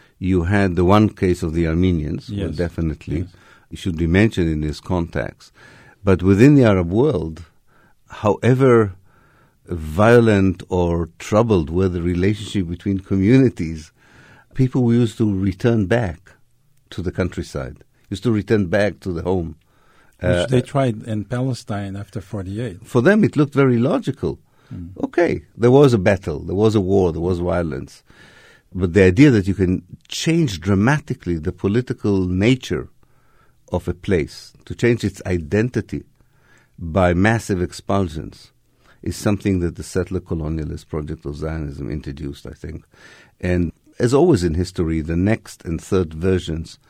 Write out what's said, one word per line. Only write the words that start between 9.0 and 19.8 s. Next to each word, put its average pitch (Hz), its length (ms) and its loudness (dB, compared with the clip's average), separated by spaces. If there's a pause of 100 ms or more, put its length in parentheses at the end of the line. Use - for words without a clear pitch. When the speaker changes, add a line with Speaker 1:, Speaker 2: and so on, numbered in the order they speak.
Speaker 1:
violent 95 1040 2
or 85 400 -2 (100)
troubled 104 500 2
were 92 180 0
the 87 140 -4
relationship 92 640 -2
between 95 320 -4
communities, 95 920 0 (640)
people 127 360 0
used 117 280 0
to 107 120 0
return 98 540 0
back 98 460 -4 (580)
to - 140 -10
the 87 80 -4
countryside, 82 720 -8 (260)
used 98 140 -8
to 123 80 0
return 107 360 0
back 98 340 0
to 92 120 -6
the 82 80 -6
home. 87 340 -4 (640)